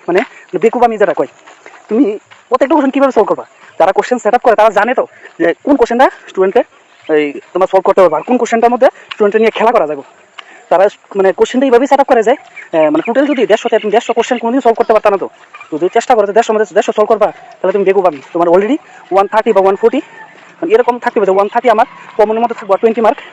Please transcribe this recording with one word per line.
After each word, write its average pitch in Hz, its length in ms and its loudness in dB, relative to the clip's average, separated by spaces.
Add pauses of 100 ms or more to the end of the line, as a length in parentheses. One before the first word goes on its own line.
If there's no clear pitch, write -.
মানে, 175 120 0 (420)
বেকুব 226 220 0
আমি 226 140 2
যেটা 185 160 0
কই। 139 140 -4 (600)
তুমি 214 300 0 (300)
প্রত্যেকটা 254 260 0
কোশ্চেন 262 160 0
কীভাবে 277 200 0
সলভ - 160 0
করবা? - 180 -4 (340)
যারা 170 120 2
কোশ্চেন - 280 -2
সেট 208 140 -2
আপ 247 80 2
করে, 233 140 2
তারা 214 140 4
জানে 208 260 0
তো 202 120 -2 (320)
যে 170 140 0 (100)
কোন 285 120 2
কোশ্চেনটা 247 340 2 (180)
স্টুডেন্টকে 190 360 0 (500)
এই 147 260 -2 (140)
তোমার 185 180 0
সলভ 190 120 2
করতে 196 180 2
পারবে 160 140 4
আর 156 60 -4
কোন 247 160 -2
কোশ্চেনটার 233 340 0
মধ্যে 247 160 2 (240)
স্টুডেন্টকে 208 280 0
নিয়ে 220 120 2
খেলা 220 200 0
করা 185 160 0
যাবে। 143 140 -8 (680)
তারা, 190 200 4 (260)
মানে, 190 180 0
কোশ্চেনটা 247 320 0
এইভাবেই 254 220 2
সেট 269 120 2
আপ 277 80 0
করে 233 160 2
যায়, 247 140 0
আহ, - 540 -4
মানে, 156 140 -2
টোটাল 254 200 0
যদি 262 200 -2
দেড়শোতে 220 340 0
তুমি 214 120 -6
দেড়শো 233 220 0
কোশ্চেন 240 240 -2
কোনোদিন 240 240 -4
সলভ 226 140 2
করতে - 180 0
পারতা 214 160 0
না 196 80 0
তো। 156 120 -6 (400)
তো 156 80 -6
যদি 175 160 -2
চেষ্টা 233 220 0
করো 202 120 2
যে 202 60 -4
দেড়শোর 220 220 0
মধ্যে 214 200 -2
দেড়শো 226 160 0
সলভ 214 160 0
করবা, 208 240 0
তাহলে - 420 -8
তুমি 202 120 0
বেকুব 190 200 2
আমি। 147 160 -2 (120)
তোমার 175 140 0
already 202 300 2 (340)
ওয়ান 202 160 0
থার্টি 220 260 0
বা 190 80 2
ওয়ান 196 140 2
ফোর্টি 233 260 0 (600)
মানে, 359 120 -4
এরকম 240 260 2
থাকতে 240 200 -4
হবে 196 60 0
যে 190 60 2
ওয়ান 196 160 0
থার্টি 240 220 -2
আমার 220 160 2 (320)
কমনের 220 240 2
মধ্যে 226 140 -2
থাকবো, 196 220 -2
টোয়েন্টি 226 240 0
মার্ক 311 160 0 (160)